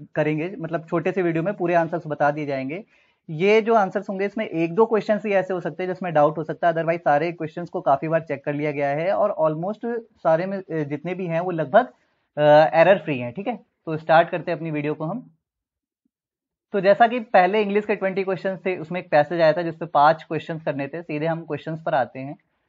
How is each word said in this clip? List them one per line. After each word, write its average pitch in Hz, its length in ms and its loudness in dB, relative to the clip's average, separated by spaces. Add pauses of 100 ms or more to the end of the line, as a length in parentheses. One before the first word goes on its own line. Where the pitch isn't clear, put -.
(140)
करेंगे। 156 440 -2
मतलब 160 280 -8
छोटे 175 260 -2
से 190 100 -2
वीडियो 165 200 0
में 196 120 -4
पूरे 180 200 -2
आंसर्स 165 320 0
बता 147 240 0
दिए 147 160 -6
जाएंगे। 139 380 -6 (460)
ये 196 300 2
जो 220 140 2
आंसर्स 196 340 0
होंगे 196 160 -4
इसमें 208 240 -6
एक 165 260 -2
दो 226 120 4
क्वेश्चंस 208 400 -2
ही 208 60 -2
ऐसे 190 220 0
हो 180 60 -4
सकते 175 220 -8
हैं 185 80 -4
जिसमें 180 220 -6
डाउट 151 260 4
हो 160 60 -6
सकता 165 240 -2
है, 165 60 2
otherwise 165 300 -2
सारे 156 280 2
क्वेश्चंस 165 380 -10
को 185 100 -6
काफी 156 280 2
बार 165 120 0
चेक 147 240 -8
कर 147 80 -2
लिया 147 180 -2
गया 143 180 -2
है 160 240 -2
और 202 280 0
almost 190 600 -2 (220)
सारे 165 240 2
में, 196 120 -6
अ, 180 120 -10
जितने 156 440 -6
भी 185 120 -6
हैं 165 140 -2
वो 180 100 -4
लगभग, 170 360 2 (500)
अ, 147 60 0 (320)
एरर 165 240 8
फ्री 147 200 -4
हैं। 120 140 -6
ठीक 196 160 -8
है, 233 80 -4 (300)
तो 160 100 -4
स्टार्ट 165 320 4
करते 175 220 -6
हैं 165 80 -4
अपनी 160 120 -8
वीडियो 147 240 -4
को 156 100 -8
हम। 208 260 -8 (1400)
तो 202 80 -2
जैसा 202 260 6
कि 240 140 -4
पहले 202 420 4
इंग्लिश 202 220 0
के 214 120 -2
ट्वेंटी 190 280 -4
क्वेश्चंस 190 420 -4
थे, 185 100 0
उसमें 175 240 -8
एक 180 100 -14
पैसेज 156 300 4
आया 160 120 6
था 170 100 -2
जिसपे 165 240 -6
पांच 160 360 4
क्वेश्चंस 160 400 -8
करने 151 260 -4
थे। 165 140 -10
सीधे 156 240 -6
हम 165 180 -4
क्वेश्चंस 160 380 -8
पर 160 120 -2
आते 131 240 -2
हैं। 135 180 -12 (320)